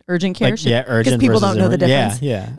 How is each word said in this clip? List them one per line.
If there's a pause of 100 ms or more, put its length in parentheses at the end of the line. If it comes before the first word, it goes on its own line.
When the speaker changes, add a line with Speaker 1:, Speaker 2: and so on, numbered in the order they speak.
Speaker 1:
Urgent
care
Speaker 2:
Like,
Speaker 1:
should,
Speaker 2:
yeah,
Speaker 1:
'cause
Speaker 2:
urgent
Speaker 1:
people
Speaker 2:
versus
Speaker 1:
don't
know
the
Speaker 2:
emer-,
yeah,
Speaker 1:
difference.
Speaker 2:
yeah.